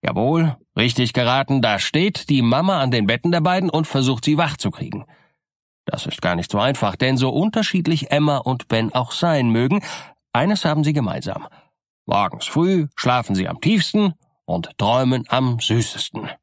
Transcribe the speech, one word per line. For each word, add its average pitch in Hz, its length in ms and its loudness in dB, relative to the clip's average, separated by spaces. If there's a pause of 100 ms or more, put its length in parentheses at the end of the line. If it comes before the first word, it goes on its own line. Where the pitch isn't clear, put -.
Jawohl, 143 540 0 (200)
richtig 120 360 0
geraten, 131 500 2
da 107 160 2
steht - 500 -2
die 135 140 4
Mama 156 380 2
an 127 100 0
den 110 160 2
Betten 117 240 0
der 170 100 2
beiden 180 300 0
und 156 160 0
versucht, 131 380 0
sie 151 120 2
wach 151 200 0
zu - 120 -2
kriegen. 113 380 -10 (840)
Das - 160 -6
ist - 160 -8
gar 87 140 0
nicht 87 160 -6
so 104 80 0
einfach, 110 360 0
denn 127 220 0
so 131 140 2
unterschiedlich 180 800 0
Emma 147 260 2
und 127 300 -4
Ben 113 260 0
auch 123 180 -2
sein 147 380 2
mögen, 127 340 2 (500)
eines 185 300 2
haben 151 200 2
sie 151 100 2
gemeinsam. 98 540 -4 (580)
Morgens - 400 -2
früh 170 500 2
schlafen 123 380 0
sie 92 140 0
am 85 120 -8
tiefsten 202 540 2 (320)
und - 320 -6
träumen 127 520 2
am 123 300 0
süßesten. - 680 -4 (120)